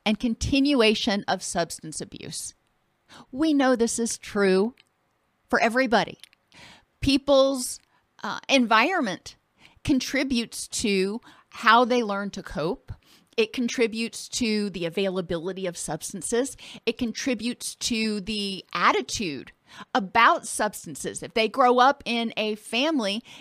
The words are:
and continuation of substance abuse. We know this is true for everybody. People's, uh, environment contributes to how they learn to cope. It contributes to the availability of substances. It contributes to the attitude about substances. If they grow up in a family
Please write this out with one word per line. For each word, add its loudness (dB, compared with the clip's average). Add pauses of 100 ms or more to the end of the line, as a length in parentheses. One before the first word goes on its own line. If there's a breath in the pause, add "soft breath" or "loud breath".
and 2
continuation 2
of -2
substance -6
abuse. -12 (760 loud breath)
We 2
know 6
this 0
is -4
true 2 (760)
for 0
everybody. 2 (800 loud breath)
People's, 2 (440)
uh, -6 (100)
environment 2 (460 soft breath)
contributes -2
to 0 (280 loud breath)
how 2
they 0
learn -6
to -12
cope. -8 (460 soft breath)
It 0
contributes -4
to -2
the -6
availability -4
of -8
substances. -4 (280 loud breath)
It -2
contributes -4
to -2
the -6
attitude -2 (420 loud breath)
about 4
substances. -6
If -10
they 2
grow 4
up 4
in -2
a -2
family -2 (200 loud breath)